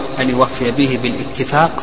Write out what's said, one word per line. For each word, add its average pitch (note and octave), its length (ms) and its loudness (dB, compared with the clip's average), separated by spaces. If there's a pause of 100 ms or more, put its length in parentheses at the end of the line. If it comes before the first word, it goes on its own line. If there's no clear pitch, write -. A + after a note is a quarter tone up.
(200)
أن C3 100 2
يوفي B2 400 2
به C3 320 0
بالاتفاق. C3 680 0 (120)